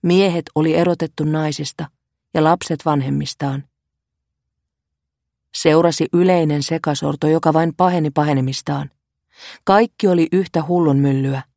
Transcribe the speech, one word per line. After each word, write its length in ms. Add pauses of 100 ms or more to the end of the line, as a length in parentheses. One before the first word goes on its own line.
Miehet 420 (100)
oli 200
erotettu 500
naisista 640 (440)
ja 100
lapset 400
vanhemmistaan. 800 (1900)
Seurasi 580
yleinen 500
sekasorto, 680
joka 240
vain 240
paheni 340
pahenemistaan. 800 (760)
Kaikki 440
oli 240
yhtä 300
hullun 340
myllyä. 460 (140)